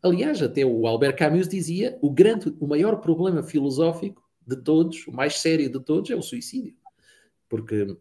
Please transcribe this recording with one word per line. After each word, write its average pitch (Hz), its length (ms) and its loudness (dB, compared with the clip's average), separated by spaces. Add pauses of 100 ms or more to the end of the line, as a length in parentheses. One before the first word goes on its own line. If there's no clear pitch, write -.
aliás, 185 400 2
até 139 220 0
o 113 220 2
Albert 131 300 2
Camus 165 320 2
dizia, 185 520 -4
o 143 100 2
grande, 180 480 4
o 147 80 -4
maior 170 300 2
problema 165 460 0
filosófico 160 800 -2 (280)
de 131 60 -4
todos, 160 500 0
o - 60 -16
mais 139 280 -2
sério 160 300 2
de 131 100 -8
todos, - 300 -2
é 233 60 -2
o 170 60 -4
suicídio. - 520 -10 (760)
Porque 107 520 -4